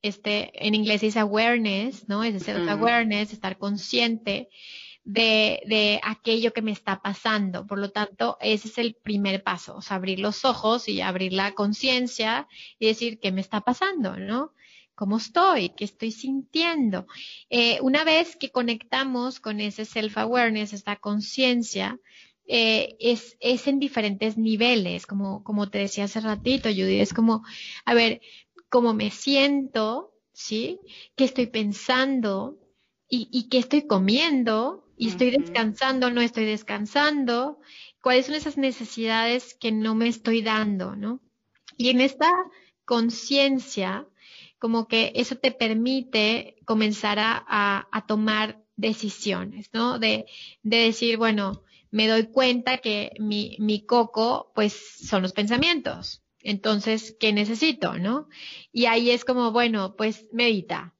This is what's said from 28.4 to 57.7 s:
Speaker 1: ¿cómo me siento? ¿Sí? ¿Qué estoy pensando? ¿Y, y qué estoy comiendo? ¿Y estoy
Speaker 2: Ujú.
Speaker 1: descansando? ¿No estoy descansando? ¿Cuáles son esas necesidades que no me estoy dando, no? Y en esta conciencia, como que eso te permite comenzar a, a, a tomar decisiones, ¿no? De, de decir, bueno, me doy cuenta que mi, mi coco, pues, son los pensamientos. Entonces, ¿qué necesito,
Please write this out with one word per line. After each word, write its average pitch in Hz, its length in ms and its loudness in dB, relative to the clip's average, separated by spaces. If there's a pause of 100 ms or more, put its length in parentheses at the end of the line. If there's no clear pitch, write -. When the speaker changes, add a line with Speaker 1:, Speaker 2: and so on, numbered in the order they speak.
Speaker 1:
¿cómo 240 260 4
me 214 160 -2
siento? 277 1000 0 (200)
¿Sí? 269 480 -6 (360)
¿Qué 262 80 4
estoy 254 220 0
pensando? 233 1120 -2 (500)
¿Y, 240 240 -2
y 240 160 -2
qué 262 100 2
estoy 285 280 2
comiendo? 233 1000 2 (120)
¿Y 226 120 -2
estoy 220 200 2
Speaker 2:
Ujú. 254 100 2
Speaker 1:
descansando? 254 720 0
¿No 240 100 0
estoy 233 260 0
descansando? 240 1120 0 (420)
¿Cuáles 254 240 4
son 285 80 -4
esas 302 220 -4
necesidades 233 960 -2
que - 160 -2
no 220 240 0
me 233 140 4
estoy 226 340 0
dando, 208 540 0
no? 214 240 -6 (560)
Y 240 140 2
en 247 100 6
esta 285 320 4 (520)
conciencia, 233 1200 0 (520)
como 226 300 -2
que 226 260 0
eso 247 220 -2
te 254 160 0
permite 226 1120 0
comenzar 214 540 0
a, 220 280 0
a, 202 460 0
a - 140 -6
tomar 214 560 0 (140)
decisiones, 208 960 -4
¿no? 240 260 -2
De, 220 280 0 (360)
de 214 160 2
decir, 226 380 2
bueno, 208 460 0 (280)
me 220 180 4
doy 220 180 4
cuenta 247 520 2
que 208 400 -4
mi, 214 420 -4
mi 214 260 0
coco, 233 680 2
pues, 214 200 2
son - 480 -4
los 185 100 -2
pensamientos. 240 880 -2 (180)
Entonces, 214 800 -2
¿qué 214 140 2
necesito, 220 680 0